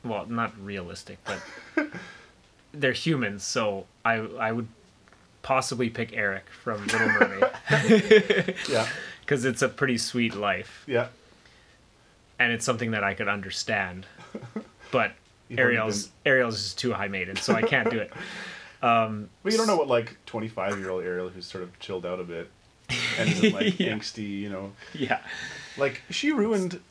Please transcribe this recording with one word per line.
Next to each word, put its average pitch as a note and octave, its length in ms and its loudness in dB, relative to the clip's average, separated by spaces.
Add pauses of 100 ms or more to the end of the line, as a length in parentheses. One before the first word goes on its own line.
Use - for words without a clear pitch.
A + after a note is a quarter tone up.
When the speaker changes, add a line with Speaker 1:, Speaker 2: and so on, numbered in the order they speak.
Speaker 1:
well, G#2 220 -4
not A2+ 340 -2
realistic, F#2+ 640 -10
but F#2 160 -6 (360)
Speaker 2:
<laughs> D4+ 120 0 (840)
Speaker 1:
they're C#3 200 2
humans, A#2 520 -2
so G#2 420 -2 (180)
I, A#2 100 4
I A2+ 380 -2
would A2+ 160 -4 (760)
possibly B2+ 480 0
pick A2+ 260 -6
Eric G2 340 -2
from G#2 360 -6
Little - 220 2
Mermaid. - 1500 6
<laughs> - 100 -6
Speaker 2:
Yeah. A2+ 180 2 (400)
Speaker 1:
'Cause C3 180 0
it's B2+ 180 0
a B2+ 60 4
pretty B2+ 300 0
sweet A#2 360 0
life. G2 520 -4
Speaker 2:
Yeah. A#2+ 200 2 (1300)
Speaker 1:
And A#2+ 140 4
it's A#2 120 -2
something A#2 260 0
that G#2 140 0
I G2 100 0
could G2+ 140 -2
understand. F#2+ 760 -4 (280)
Speaker 2:
<laughs> - 560 -14
Speaker 1:
But A2 220 2 (360)
Speaker 2:
You've B2 120 -4
already B2 160 6
Speaker 1:
Ariel's, G#2+ 320 -2
Speaker 2:
been - 40 -20 (200)
Speaker 1:
Ariel's A#2 300 4
just F#2 160 -8
too A#2+ 140 0
high G2 160 -2
maintenance, F#2+ 360 -4
so - 100 4
I - 80 2
can't C3+ 280 2
do A2+ 100 -2
it. - 160 -6
Speaker 2:
<laughs> - 60 -12 (600)
Speaker 1:
Um, A2 480 4 (140)
Speaker 2:
But G#3 80 0
you A3+ 60 4
don't A3+ 100 4
know G3 80 4
what, D3 100 2
like, A#2 300 2 (100)
twenty-five-year-old G2 800 -4
Ariel, F2+ 240 -4
who's F2+ 180 -14
sort F#2 160 -10
of F2+ 160 -14
chilled F#2 260 -8
out F2+ 140 -4
a F2+ 60 -6
bit E2+ 260 -10 (680)
and A2 120 2
isn't, G#3 260 4
like, G#3 260 0
Speaker 1:
<laughs> - 0 -
Yeah. B2 140 0
Speaker 2:
angsty, G#2+ 340 -8 (120)
you G#2 100 -6
know. G2 220 -8 (200)
Speaker 1:
Yeah. C3+ 280 -2 (580)
Speaker 2:
Like, C#3 320 -2
she D4+ 220 0
ruined G3+ 480 2 (100)